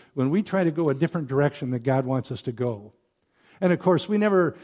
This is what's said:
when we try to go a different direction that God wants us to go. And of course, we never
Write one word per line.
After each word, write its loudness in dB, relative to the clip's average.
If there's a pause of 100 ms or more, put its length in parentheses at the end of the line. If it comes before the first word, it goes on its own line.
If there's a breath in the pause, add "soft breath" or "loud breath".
(140 soft breath)
when 0
we 2
try 0
to 2
go 0
a 0
different -2
direction 0
that -4
God 2
wants -2
us -8
to -6
go. -6 (680 soft breath)
And 2
of 0
course, 2
we 0
never 2